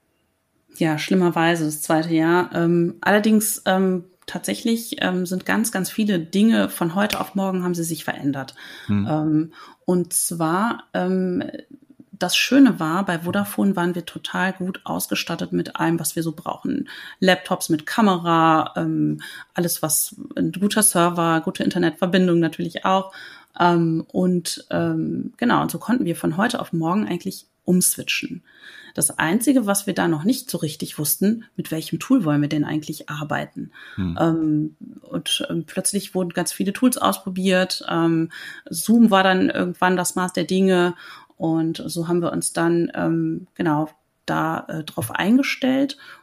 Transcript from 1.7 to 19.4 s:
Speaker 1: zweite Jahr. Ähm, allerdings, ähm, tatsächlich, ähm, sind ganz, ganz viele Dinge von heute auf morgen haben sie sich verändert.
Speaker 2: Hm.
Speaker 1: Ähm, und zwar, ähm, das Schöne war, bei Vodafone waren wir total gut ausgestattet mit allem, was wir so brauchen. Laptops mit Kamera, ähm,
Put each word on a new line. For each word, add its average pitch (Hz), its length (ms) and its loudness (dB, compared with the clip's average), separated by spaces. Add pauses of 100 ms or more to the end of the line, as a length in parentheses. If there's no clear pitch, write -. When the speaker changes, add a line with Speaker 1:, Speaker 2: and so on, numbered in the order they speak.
Speaker 1:
zweite 165 320 2
Jahr. 170 400 2
Ähm, 170 480 2
allerdings, 214 640 4
ähm, 190 380 2 (200)
tatsächlich, 226 760 -4
ähm, 185 260 -2
sind 185 180 -6
ganz, 208 280 0
ganz 190 180 -4
viele 208 300 0
Dinge 202 500 2
von 170 240 -2
heute 208 260 0
auf - 140 -10
morgen 190 300 -2
haben 180 100 -2
sie 170 100 -4
sich 165 200 -6
verändert. 139 500 -6 (320)
Speaker 2:
Hm. 104 240 0
Speaker 1:
Ähm, 156 420 0 (320)
und 180 300 0
zwar, 175 720 -2 (100)
ähm, 185 480 0 (680)
das - 220 -2
Schöne 254 460 4
war, 170 240 -2
bei 175 140 -2
Vodafone 196 580 0
waren 175 180 0
wir 170 120 -6
total 185 480 -4
gut 185 300 -6
ausgestattet 175 680 -4
mit 175 240 -2
allem, 165 240 0
was - 160 -6
wir 170 60 -2
so 160 100 -4
brauchen. - 560 -6 (300)
Laptops 185 500 0
mit 156 160 0
Kamera, 170 920 2
ähm, 151 440 0 (320)